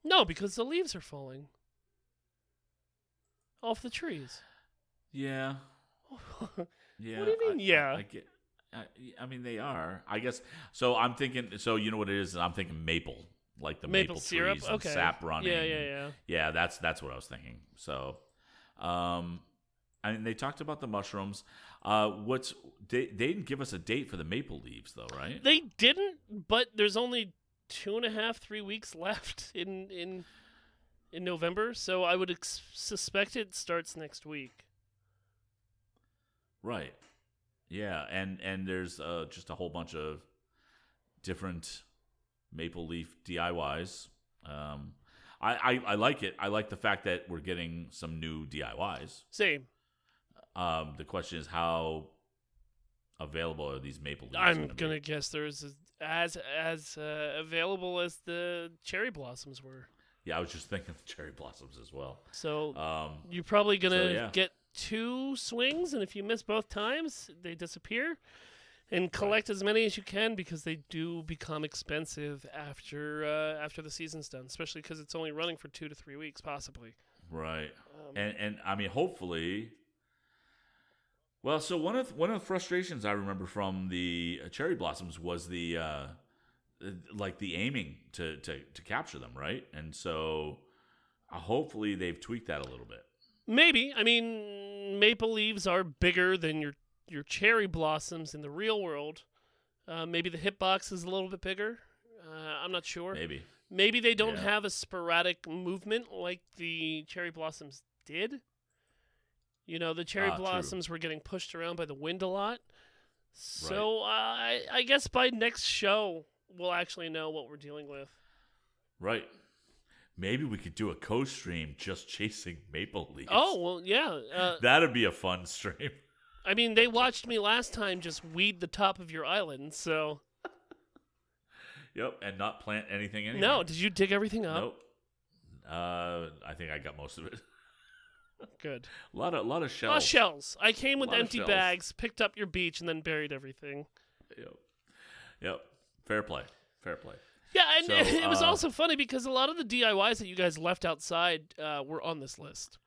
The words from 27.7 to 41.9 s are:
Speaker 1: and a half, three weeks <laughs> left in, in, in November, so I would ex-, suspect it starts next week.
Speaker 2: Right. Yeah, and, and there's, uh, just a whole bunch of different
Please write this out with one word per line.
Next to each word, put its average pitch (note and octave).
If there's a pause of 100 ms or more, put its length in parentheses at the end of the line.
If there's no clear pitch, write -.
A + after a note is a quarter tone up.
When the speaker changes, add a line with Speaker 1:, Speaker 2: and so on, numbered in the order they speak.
Speaker 1:
and A#3+
a A3
half, A3
three G#3+
weeks G#3
<laughs> -
left -
in, F#3+
in, F3+ (880)
in F3+
November, F3+
so F#3
I F3
would F#3
ex-, - (100)
suspect -
it G3
starts E3+
next D3+
week. C#3+ (2000)
Speaker 2:
Right. F#2+ (720)
Yeah, F#2
and, F#2+
and F#2+
there's, F2+
uh, D#2+
just -
a D#2+
whole F2
bunch E2
of D2+ (1000)
different F2+ (720)